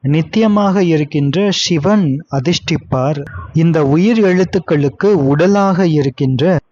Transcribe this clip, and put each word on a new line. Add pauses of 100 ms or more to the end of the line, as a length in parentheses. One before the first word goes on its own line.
நித்தியமாக
இருக்கின்ற (180)
சிவன் (260)
அதிஷ்டிப்பார். (360)
இந்த (100)
உயிர்
எழுத்துக்களுக்கு (160)
உடலாக
இருக்கின்ற (180)